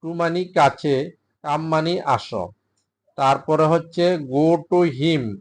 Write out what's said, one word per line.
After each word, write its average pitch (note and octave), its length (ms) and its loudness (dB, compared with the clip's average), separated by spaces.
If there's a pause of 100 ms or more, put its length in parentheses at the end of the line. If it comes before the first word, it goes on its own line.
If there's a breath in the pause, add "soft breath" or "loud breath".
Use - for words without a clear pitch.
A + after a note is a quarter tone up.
to D#3+ 140 -10
মানে E3+ 280 -2 (160)
কাছে, C#3+ 360 2 (500)
come D#3 300 -4
মানে D#3+ 200 0 (220)
আসো। A2 260 -6 (760)
তারপরে C#3+ 560 2
হচ্ছে E3+ 320 0 (300)
go D3 120 4 (240)
to F3+ 100 2 (200)
him D#3 220 0 (180)